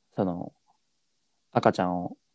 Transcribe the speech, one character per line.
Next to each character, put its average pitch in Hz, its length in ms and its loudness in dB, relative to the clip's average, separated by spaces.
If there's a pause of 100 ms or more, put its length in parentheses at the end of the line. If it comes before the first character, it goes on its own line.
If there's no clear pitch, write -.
(160)
そ - 100 0
の、 87 280 -6 (1000)
赤 117 220 4
ち - 80 -2
ゃ 92 40 2
ん 90 180 -2
を - 140 -10 (180)